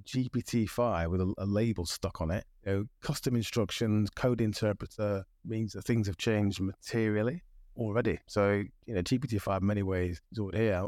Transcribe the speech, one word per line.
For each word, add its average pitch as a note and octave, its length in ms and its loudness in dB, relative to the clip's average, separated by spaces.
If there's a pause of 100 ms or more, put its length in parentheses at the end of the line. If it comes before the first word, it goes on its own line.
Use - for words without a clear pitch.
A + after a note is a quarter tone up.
G C3 240 -2
P A#2+ 140 -2
T A2+ 240 0
five F2+ 440 0
with F#2 120 2
a, F#2 160 0
a F#2+ 80 -4
label G2+ 400 0
stuck - 340 -6
on D#2+ 100 -2
it, F#2+ 140 -2 (220)
you G2 60 0
know, G2 120 0 (160)
custom C#3 360 -2
instructions, G#2+ 760 2
code B2 300 0
interpreter G#2 840 -2 (200)
means A2+ 280 -4
that F#2+ 100 -10
things A2+ 240 2
have G2 120 -4
changed G#2 420 2
materially G#2+ 800 0 (340)
already. A2 500 0
So, G2+ 360 2 (240)
you A#2 80 -8
know, F2+ 80 2
G B2 160 2
P - 100 -2
T G#2 100 0
five F#2+ 240 0
in G2 40 2
many G#2 160 2
ways F2+ 380 0 (120)
is A2+ 60 -8
already G2 200 -4
here. G2+ 300 2